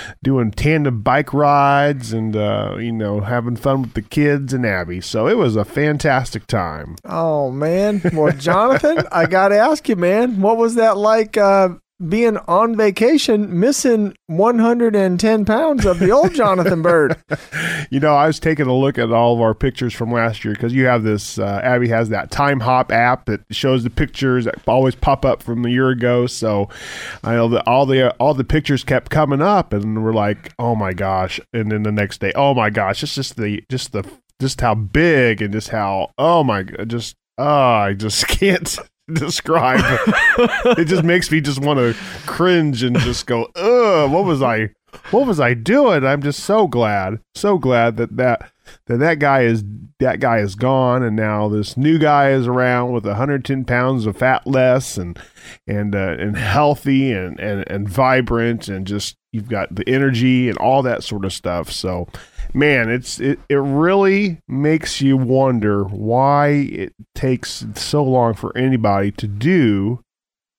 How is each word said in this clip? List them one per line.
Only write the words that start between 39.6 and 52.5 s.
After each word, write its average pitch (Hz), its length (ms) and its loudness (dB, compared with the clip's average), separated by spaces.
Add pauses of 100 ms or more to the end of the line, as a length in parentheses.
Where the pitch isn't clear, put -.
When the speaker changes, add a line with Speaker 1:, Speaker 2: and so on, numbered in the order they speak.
Speaker 2:
<laughs> 123 140 0 (640)
Speaker 1:
It 220 200 2
just 170 180 0
makes 175 280 0
me 156 100 2
just 139 180 -4
wanna 135 340 0 (320)
cringe 165 560 0
and 120 180 0
just 120 280 -2
go, 120 280 -4
"Ugh, 190 560 2
what 185 140 0
was 156 160 0
I, 110 300 0 (400)
what 262 160 2
was 185 120 0
I 123 140 2
doing?" 170 500 2
I'm 139 200 0
just 143 160 -4
so 208 280 2
glad, 107 520 -2 (160)
so 202 240 0
glad 117 380 2
that, 113 200 -4
that, 123 320 -2 (380)
that, 117 100 -2
that 156 220 2
guy 139 220 2
is, 117 220 2 (360)
that 127 200 0
guy 120 200 0
is 101 160 -4
gone, 127 480 2
and 110 120 -2
now 107 340 -2
this 104 280 -4
new 156 220 2
guy 143 320 4
is 131 160 0
around 123 460 0